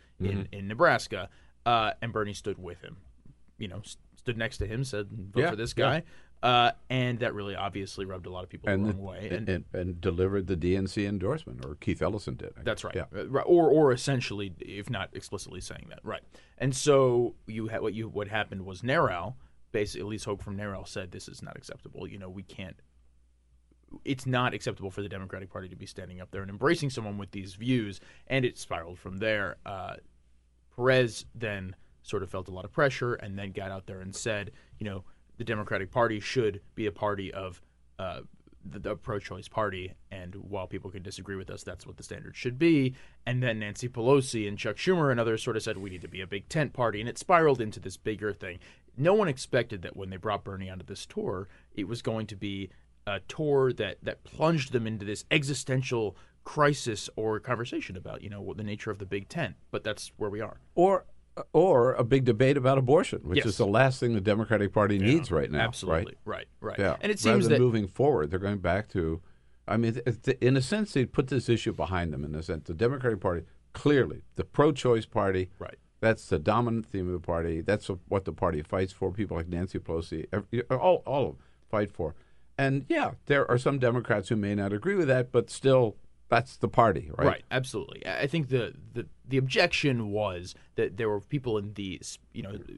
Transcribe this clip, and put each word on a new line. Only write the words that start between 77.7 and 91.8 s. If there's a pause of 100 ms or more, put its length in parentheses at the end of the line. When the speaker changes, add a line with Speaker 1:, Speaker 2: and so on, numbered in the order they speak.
Speaker 2:
what
the
party
fights
for.
People
like
Nancy
Pelosi,
ev-, (240)
all,
all
of
them (260)
fight
for. (440)
And,
yeah, (140)
there
are
some
Democrats
who
may
not
agree
with
that,
but
still, (320)
that's
the
party,
right?
Speaker 1:
Right,
absolutely.
I,
I
think
the, (200)
the, (220)
the
objection
was (220)
that
there
were
people
in
the,